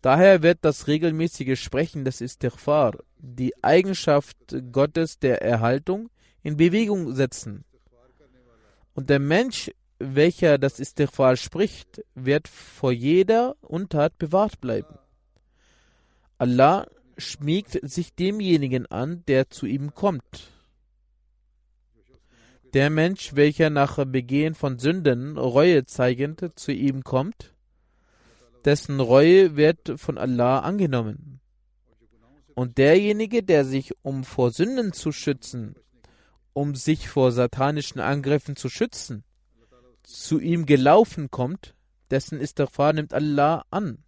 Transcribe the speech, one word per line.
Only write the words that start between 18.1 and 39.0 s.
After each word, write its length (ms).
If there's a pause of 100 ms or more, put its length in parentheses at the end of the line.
demjenigen 680
an, 400
der 240
zu 160
ihm 280
kommt. 560 (2250)
Der 160
Mensch, 460
welcher 340
nach 360
Begehen 500
von 240
Sünden 580
Reue 460
zeigend 720
zu 140
ihm 320
kommt, 500 (1120)
dessen 360
Reue 560
wird 440
von 180
Allah 420
angenommen. 800 (1160)
Und 220
derjenige, 640
der 220
sich, 380
um 240
vor 260
Sünden 400
zu 220
schützen, 640 (760)
um 240
sich 320
vor 240
satanischen 720
Angriffen 560
zu 100
schützen, 560 (800)